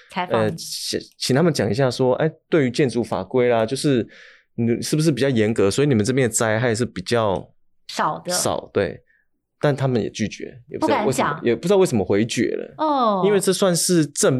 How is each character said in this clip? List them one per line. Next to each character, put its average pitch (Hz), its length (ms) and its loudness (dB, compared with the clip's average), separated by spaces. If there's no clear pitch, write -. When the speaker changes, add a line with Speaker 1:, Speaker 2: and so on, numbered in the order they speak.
Speaker 1:
采 180 160 -6
访。 120 120 0
Speaker 2:
呃， 107 120 0
请， - 500 -8
请 - 180 -2
他 143 80 2
们 175 100 4
讲 107 180 0
一 - 20 -2
下 127 180 2
说， 127 240 2
哎， 156 160 -2
对 151 160 4
于 120 40 0
建 143 160 2
筑 120 160 0
法 95 220 -4
规 123 240 2
啦， 117 160 4
就 123 120 -4
是 135 300 0
你 117 260 0
是 156 160 -4
不 151 60 2
是 160 100 2
比 120 80 -2
较 135 80 2
严 110 240 2
格， 101 180 2
所 131 140 0
以 151 40 2
你 139 60 4
们 104 80 2
这 113 120 0
边 131 120 2
的 110 80 -2
灾 110 240 0
害 117 160 0
是 117 120 -2
比 - 160 -10
较 107 440 -2
Speaker 1:
少 165 320 -2
的。 170 120 -8
Speaker 2:
少， 117 400 -4
对。 82 300 -2
但 147 140 2
他 135 120 -2
们 123 140 0
也 90 80 -2
拒 - 200 -6
绝， - 300 -14
也 - 100 -10
不 320 80 -2
知 - 60 2
道 214 120 0
为 135 80 0
什 - 100 0
么， 175 60 0
Speaker 1:
不 147 60 -4
敢 - 20 -12
讲。 - 80 -8
Speaker 2:
也 113 120 2
不 - 60 -8
知 170 60 -4
道 202 80 4
为 190 80 6
什 143 120 0
么 95 80 2
回 104 200 2
绝 117 320 -2
了。 50 220 -10
Speaker 1:
哦。 254 480 0
Speaker 2:
因 202 60 4
为 202 80 4
这 190 120 0
算 185 220 2
是 165 320 2
正 151 340 0